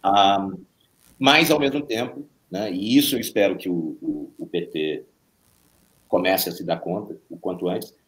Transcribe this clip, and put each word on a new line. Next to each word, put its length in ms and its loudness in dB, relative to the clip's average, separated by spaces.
Ah, 480 4
mas, 320 6
ao 100 4
mesmo 220 0
tempo, 440 -6
né, 220 -6
e 240 0
isso 200 4
eu 40 -2
espero 360 2
que 120 -8
o, 320 -4
o, 380 -8
o 80 -12
P 160 -4
T 420 -4
comece 400 0
a 40 -6
se 120 -12
dar 160 -2
conta 360 -6
o 80 -16
quanto 320 -6
antes 260 -6